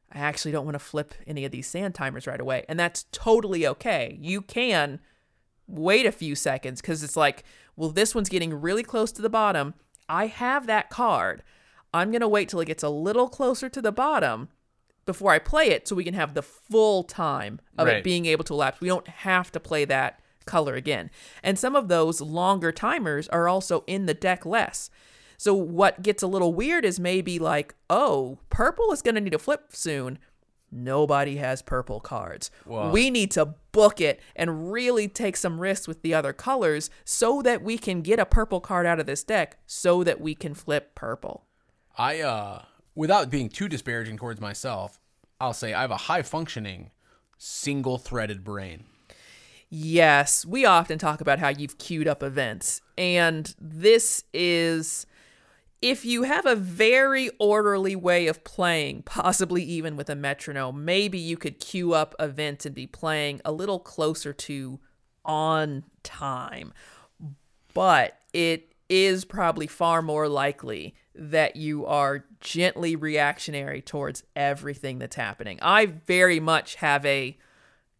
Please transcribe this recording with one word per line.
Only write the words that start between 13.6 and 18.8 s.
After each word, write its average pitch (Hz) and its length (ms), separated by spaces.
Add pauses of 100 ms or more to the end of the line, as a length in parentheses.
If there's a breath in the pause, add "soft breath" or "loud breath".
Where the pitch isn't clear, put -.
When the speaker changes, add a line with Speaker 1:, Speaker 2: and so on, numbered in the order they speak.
Speaker 1:
to 269 120
the 214 120
bottom 202 560 (580)
before 190 260
I 151 60
play 302 300
it 160 180
so - 80
we 180 100
can 175 100
have 151 200
the 151 80
full 214 640
time 139 560 (180)
of 160 80
Speaker 2:
Right. - 120
Speaker 1:
it 95 60
being 175 220
able 160 180
to - 100
elapse. 139 260